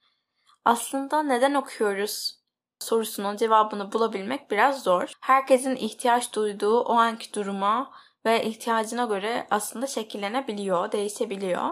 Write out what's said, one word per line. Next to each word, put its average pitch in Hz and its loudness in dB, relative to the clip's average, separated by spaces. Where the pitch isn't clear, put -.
Aslında 277 0
neden 277 2
okuyoruz 214 -2
sorusunun 208 -2
cevabını 214 2
bulabilmek 214 -2
biraz 247 4
zor. 185 2
Herkesin 262 2
ihtiyaç 240 0
duyduğu 214 2
o 220 0
anki 226 0
duruma 202 -2
ve 226 4
ihtiyacına 226 -2
göre 214 -2
aslında 214 -2
şekillenebiliyor, 208 -4
değişebiliyor. 208 -2